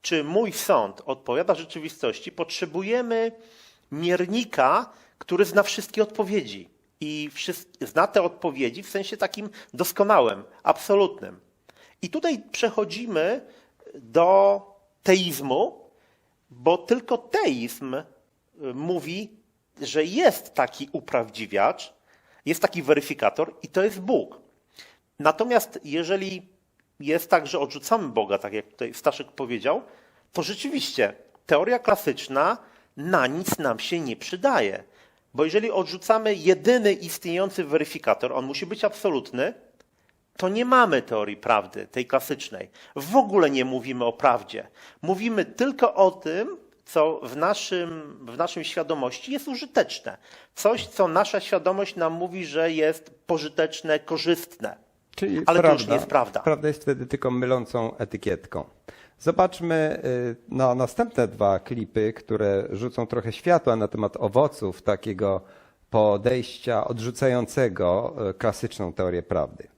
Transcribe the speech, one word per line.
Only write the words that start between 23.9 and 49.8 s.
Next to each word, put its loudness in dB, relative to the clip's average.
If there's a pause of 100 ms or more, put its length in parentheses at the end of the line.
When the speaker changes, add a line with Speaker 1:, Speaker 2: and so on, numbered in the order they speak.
Speaker 1:
Bóg. -2 (800)
Natomiast 2
jeżeli -4 (520)
jest -2
tak, 4
że -4
odrzucamy -2
Boga, 0
tak -6
jak -6
tutaj -8
Staszek -2
powiedział, -2 (500)
to -4
rzeczywiście -2 (320)
teoria 2
klasyczna 0 (380)
na 2
nic -2
nam 0
się -4
nie -4
przydaje. -2 (500)
Bo 2
jeżeli 0
odrzucamy 0
jedyny 4
istniejący -4
weryfikator, -2
on -2
musi -8
być -4
absolutny, -2 (840)
to -2
nie 0
mamy 6
teorii -4
prawdy, 0
tej -6
klasycznej. -4 (260)
W -2
ogóle 4
nie 0
mówimy -4
o 2
prawdzie. 0 (340)
Mówimy 0
tylko 0
o 8
tym, -6 (280)
co 2
w -10
naszym, -4
w -14
naszym -8
świadomości -4
jest -6
użyteczne. -4 (380)